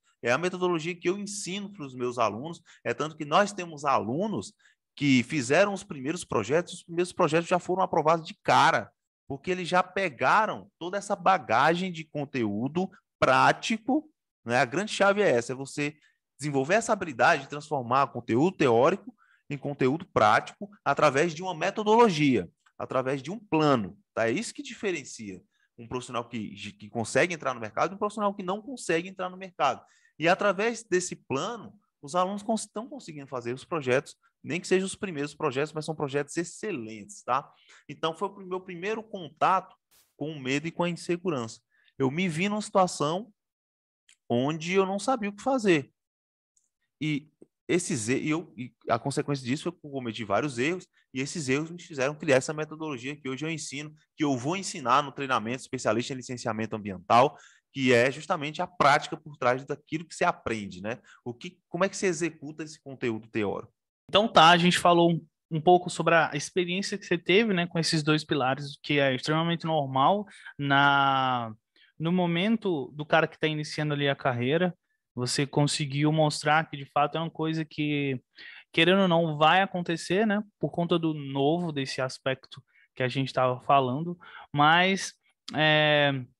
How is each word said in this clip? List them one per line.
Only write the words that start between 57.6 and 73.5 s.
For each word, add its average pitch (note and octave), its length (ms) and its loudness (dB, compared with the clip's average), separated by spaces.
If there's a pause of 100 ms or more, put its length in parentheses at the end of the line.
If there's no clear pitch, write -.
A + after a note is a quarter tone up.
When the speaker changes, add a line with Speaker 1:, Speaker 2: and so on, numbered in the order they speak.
Speaker 1:
que B2+ 220 2
é A#2+ 160 6
justamente D3+ 500 -6
a F3+ 80 -4
prática D3+ 480 2
por D3+ 220 -16
trás C3 280 0
daquilo D3+ 380 -8
que - 120 -18
você - 80 -2
aprende, G#2+ 580 -4
né? G#2+ 180 -8 (240)
O B2 80 -8
que, F3 280 -18 (100)
como F3 160 -2
é G3 40 -2
que F#3+ 60 -10
você G3+ 120 -2
executa D#3+ 560 -6
esse D#3 180 -16
conteúdo A#2 480 -6
teórico? - 420 -4 (380)
Speaker 2:
Então G#3 180 4
tá, E3+ 220 10
a F3 80 10
gente F3 200 4
falou E3+ 320 6
um, E3 160 0 (240)
um D#3+ 120 -4
pouco F3+ 280 6
sobre E3 240 0
a D#3 200 4
experiência F3+ 640 -4
que G3+ 80 -20
você F3 120 0
teve, G3+ 360 4
né, F3 120 0
com E3+ 140 -4
esses D#3 240 0
dois D3+ 220 2
pilares, C#3+ 580 -2
que D3 160 0
é C3+ 160 4
extremamente D#3+ 500 -2
normal D#3 600 2 (340)
na, C#3 920 2 (440)
no D#3+ 140 -2
momento F3 800 0
do D3+ 120 -10
cara D#3+ 200 4
que - 140 -8
tá D#3+ 80 0
iniciando D3+ 460 -4